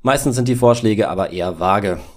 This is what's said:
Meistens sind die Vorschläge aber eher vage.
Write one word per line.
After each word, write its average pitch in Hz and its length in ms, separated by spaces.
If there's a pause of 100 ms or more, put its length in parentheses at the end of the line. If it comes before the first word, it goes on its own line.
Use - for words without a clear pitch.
Meistens 135 340
sind 123 100
die 123 80
Vorschläge 117 540
aber 90 240
eher 87 260
vage. 95 400 (180)